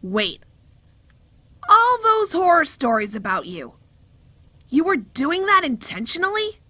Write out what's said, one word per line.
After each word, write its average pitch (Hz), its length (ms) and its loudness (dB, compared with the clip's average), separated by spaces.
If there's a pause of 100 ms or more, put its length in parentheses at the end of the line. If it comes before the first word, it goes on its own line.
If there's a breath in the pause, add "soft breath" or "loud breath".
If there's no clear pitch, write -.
Wait. 190 400 -4 (1300)
All 466 340 6
those 440 300 2
horror 339 320 4
stories 220 520 -2
about 190 300 -4
you. 151 280 -14 (920)
You 294 160 0
were 370 120 2
doing 285 500 -4
that 392 180 4
intentionally? 359 1040 -4